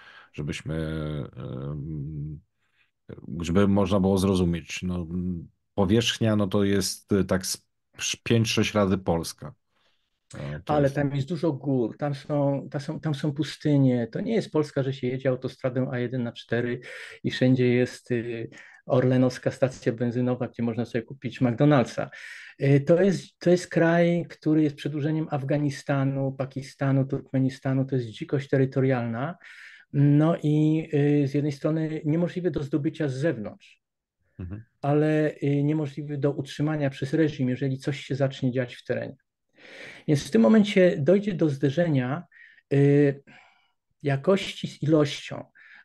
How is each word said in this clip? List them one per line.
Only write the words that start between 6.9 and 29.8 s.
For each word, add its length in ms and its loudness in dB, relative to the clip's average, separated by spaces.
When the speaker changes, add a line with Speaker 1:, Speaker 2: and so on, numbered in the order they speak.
Speaker 1:
y, 120 4
tak 220 -2
z 760 -10
pięć, 260 2
sześć 260 0
razy 240 2
Polska. 560 -6
E, 300 -10
to 100 0
Speaker 2:
Ale 80 4
Speaker 1:
jest 120 2
Speaker 2:
tam 200 -2
jest 140 -4
dużo 240 -2
gór, 440 -2
tam 180 -4
są, 560 -2
tam 100 -6
są, 200 -8
tam 140 -2
są 180 -2
pustynie. 720 2
To 140 -8
nie 140 -2
jest 180 -2
Polska, 300 0
że 100 -4
się 140 -6
jedzie 220 -2
autostradą 640 -4
A 80 -4
jeden 240 -4
na 100 -6
cztery 480 -4
i 60 -2
wszędzie 380 2
jest, 420 0
y, 400 -6
orlenowska 640 2
stacja 420 -2
benzynowa, 560 -2
gdzie 140 -10
można 220 -2
sobie 180 -4
kupić 380 -12
McDonald'sa. 680 2
Y, 180 6
to 220 4
jest, 360 0
to 120 2
jest 180 2
kraj, 600 2
który 320 0
jest 140 0
przedłużeniem 540 -2
Afganistanu, 1040 -2
Pakistanu, 720 -2
Turkmenistanu. 800 -2
To 120 -2
jest 120 -2
dzikość 400 -6
terytorialna. 880 0